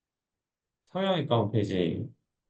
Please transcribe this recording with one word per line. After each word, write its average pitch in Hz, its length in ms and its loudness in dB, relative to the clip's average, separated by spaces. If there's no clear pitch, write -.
성형외과 180 460 0
홈페이지, 101 680 0